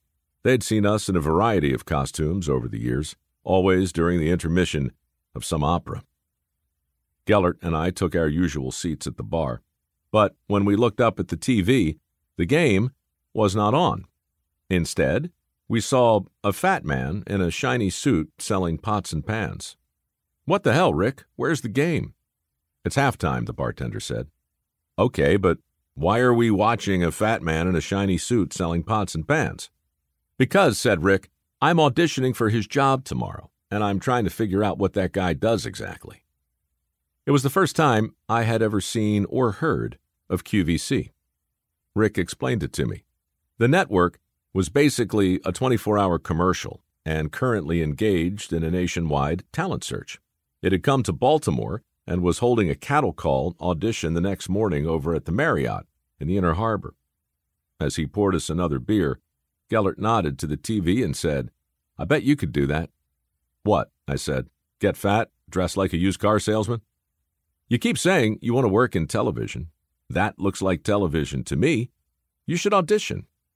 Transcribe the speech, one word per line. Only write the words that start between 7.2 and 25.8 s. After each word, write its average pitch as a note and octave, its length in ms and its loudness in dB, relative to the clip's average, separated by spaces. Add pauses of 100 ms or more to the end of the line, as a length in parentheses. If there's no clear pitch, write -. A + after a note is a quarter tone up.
Gellert F#2 360 4
and E2 140 -2
I E2+ 160 0
took F2+ 240 -2
our E2 140 2
usual D2+ 420 -2
seats D2+ 360 -6
at C2 100 -8
the - 60 -12
bar, C2 380 -4 (480)
but G#2 260 2 (120)
when G2+ 160 2
we G2+ 140 4
looked A#2 240 2
up A#2 180 2
at F#2 80 -6
the E2 100 -6
T A2+ 240 0
V, F2+ 380 2 (380)
the F2+ 80 0
game B2+ 460 2 (420)
was G#2 220 2
not G#2+ 180 2
on. D3+ 320 0 (640)
Instead, F2+ 640 0 (360)
we A2+ 140 0
saw A#2 400 4 (220)
a G2+ 100 0
fat F#3 320 -2
man C#2+ 420 -4
in G2 140 0
a E2+ 100 0
shiny B2 380 -2
suit E2+ 500 0
selling F2+ 380 -2
pots G#2 340 -4
and D#2 140 -4
pans. G#2+ 500 -6 (720)
"What F#3+ 180 0
the A2+ 100 4
hell, D3 200 4
Rick? G2+ 320 0 (100)
Where's C#3 260 -2
the B2 60 -6
game?" C#3 460 -2 (720)
"It's E2 100 -4
halftime," D2+ 520 0
the B1 60 -8
bartender A#1 460 -6
said. A#1+ 300 -6 (680)
Okay, E2 380 2
but F#2+ 240 2 (380)